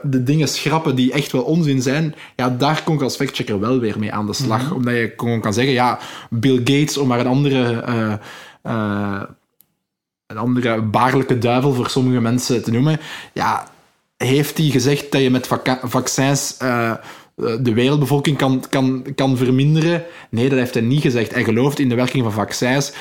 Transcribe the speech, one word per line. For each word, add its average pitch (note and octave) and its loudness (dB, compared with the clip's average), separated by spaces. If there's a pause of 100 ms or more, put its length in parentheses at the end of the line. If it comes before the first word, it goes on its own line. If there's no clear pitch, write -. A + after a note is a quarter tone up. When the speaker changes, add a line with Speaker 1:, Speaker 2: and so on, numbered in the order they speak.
Speaker 1:
de C3 0
dingen C#3+ 2
schrappen D#3 -2
die B2+ 2
echt C#3 -2
wel C3 0
onzin D3+ 0
zijn. D3 0 (220)
Ja, B2+ -2 (100)
daar D3 0
kon E3 0
ik C#3 0
als B2 -2
factchecker A#2 -4
wel B2 0
weer G#2+ -2
mee G#2+ -4
aan G#2 -4
de G#2 -4
slag. A2+ -2
Speaker 2:
Mhm. D#3+ -4
Speaker 1:
Omdat B2 -2
je A#2 -2
gewoon A#2 -2
kan G#2 -2
zeggen, B2+ 2
ja, B2 2 (320)
Bill B2+ 2
Gates, C#3 2
om C#3 0
maar A#2+ 2
een B2+ 0
andere, C3 2
eh, A2+ -2 (500)
eh, G#2 -4 (1040)
een G#2+ -14
andere A#2 0
baarlijke B2+ 2
duivel B2+ 2
voor A#2+ 0
sommige B2+ 2
mensen A#2 0
te - -2
noemen. D3+ 2 (320)
Ja, - -2 (480)
heeft C3+ 0
hij D#3+ 2
gezegd C3+ 2
dat C#3 4
je C3 4
met B2+ 0
vaca-, B2+ -2
vaccins, C3+ 0
eh, A#2+ 0 (680)
de B2 2
wereldbevolking C#3 2
kan, C3 0
kan, C3 0 (100)
kan C3+ 2
verminderen? D3+ 2 (260)
Nee, A#2+ 0
dat C3+ 2
heeft B2 -2
hij A#2 0
niet C3 2
gezegd. A#2+ 0
Hij A#2+ 0
gelooft A#2+ 2
in C#3 2
de A#2+ 0
werking B2+ 0
van A2 0
vaccins. B2 -2